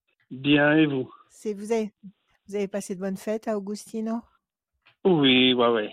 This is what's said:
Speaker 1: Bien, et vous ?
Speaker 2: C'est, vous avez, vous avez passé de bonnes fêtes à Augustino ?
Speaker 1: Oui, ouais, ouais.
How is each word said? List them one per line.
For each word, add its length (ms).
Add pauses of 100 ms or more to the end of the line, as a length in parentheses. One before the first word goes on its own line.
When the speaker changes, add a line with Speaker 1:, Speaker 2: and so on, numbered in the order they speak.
(300)
Speaker 1:
Bien, 440
et 120
vous ? 240 (220)
Speaker 2:
C'est, 220
vous 180
avez, 220 (540)
vous 80
avez 120
passé 260
de 60
bonnes 180
fêtes 300
à 100
Augustino ? 640 (840)
Speaker 1:
Oui, 500
ouais, 160
ouais. 240